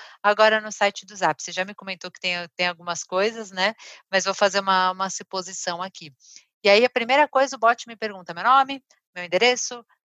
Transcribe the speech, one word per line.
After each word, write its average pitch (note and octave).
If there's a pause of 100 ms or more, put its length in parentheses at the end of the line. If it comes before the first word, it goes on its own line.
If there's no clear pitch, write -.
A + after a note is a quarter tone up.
(220)
agora G#3+
no G#3+
site G3+
do F#3
Zap. E3
Você F3+
já F#3
me G3+
comentou F#3
que -
tem, F3+ (180)
tem F3+
algumas E3+
coisas, G#3
né? F#3+ (340)
Mas F#3+
vou F#3+
fazer G3
uma, F#3
uma F#3
suposição F#3
aqui. E3 (480)
E G3+
aí, A3
a -
primeira B3+
coisa, C4
o -
bot A#3
me A3+
pergunta F#3+
meu F3
nome, C4+ (320)
meu F3+
endereço, A#3 (200)